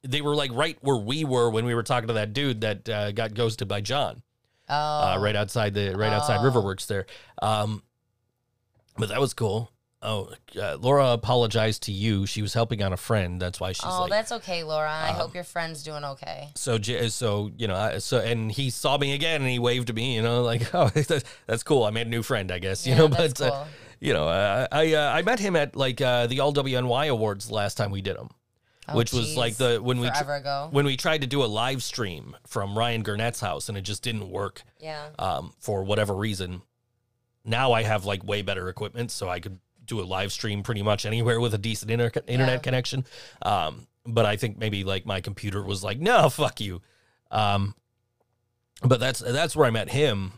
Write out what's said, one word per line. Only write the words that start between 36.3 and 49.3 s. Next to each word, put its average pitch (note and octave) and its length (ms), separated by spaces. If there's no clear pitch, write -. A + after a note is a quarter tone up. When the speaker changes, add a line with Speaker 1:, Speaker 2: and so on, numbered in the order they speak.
Speaker 1:
Now A#2+ 300
I A2+ 80
have, G#2+ 240
like, G2 180
way G2+ 200
better F#2 260
equipment, A#2 400
so - 180
I F2+ 120
could F#2 180
do A2 160
a - 20
live F#2+ 300
stream G2+ 300
pretty G#2+ 180
much G#2 240
anywhere A2+ 340
with A#2 140
a G#2+ 40
decent A2 320
inter-, A#2 220
internet B2+ 280
Speaker 2:
Yeah. - 20
Speaker 1:
connection. B2+ 480
Um, F2+ 460
but A#2 200
I G#2 100
think G#2 220
maybe, G#2 260
like, F#2+ 220
my G2 160
computer G2+ 420
was F#2+ 180
like, G2+ 160
"No, E3+ 320
fuck - 300
you." F#2+ 220
Um, G2+ 420
but B2 160
that's, B2 200
that's C#3 360